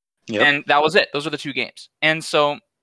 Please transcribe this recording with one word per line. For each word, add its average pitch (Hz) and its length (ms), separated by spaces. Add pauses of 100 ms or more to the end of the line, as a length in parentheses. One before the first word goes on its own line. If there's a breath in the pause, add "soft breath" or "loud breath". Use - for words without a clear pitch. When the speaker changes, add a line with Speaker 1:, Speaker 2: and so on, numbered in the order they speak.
(280)
Speaker 1:
Yep. 110 180
Speaker 2:
And 143 220
that 143 120
was 156 140
it. 190 180
Those 143 120
were 160 60
the 147 80
two 143 140
games. - 360 (140)
And 156 220
so 147 360 (220)